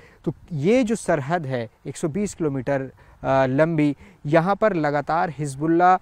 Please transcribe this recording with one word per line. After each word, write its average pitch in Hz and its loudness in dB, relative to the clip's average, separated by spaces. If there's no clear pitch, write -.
तो 170 -4
ये 185 2
जो 220 0
सरहद 160 -2
है 120 -6
एक - -12
सौ 175 -4
बीस 185 -4
किलोमीटर, 139 -2
अ, 135 -2
लंबी, 147 2
यहाँ 165 2
पर 214 2
लगातार 151 0
हिजबुल्लाह 160 2